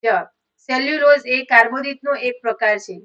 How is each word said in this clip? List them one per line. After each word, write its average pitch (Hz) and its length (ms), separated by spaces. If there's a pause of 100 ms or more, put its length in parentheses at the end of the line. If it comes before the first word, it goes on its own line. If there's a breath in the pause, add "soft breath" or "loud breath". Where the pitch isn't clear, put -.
જવાબ, 208 220 (420)
સેલ્યુલોઝ 285 580
એ 254 180
કાર્બોદિતનો 262 720
એક 247 200
પ્રકાર 214 400
છે. 196 260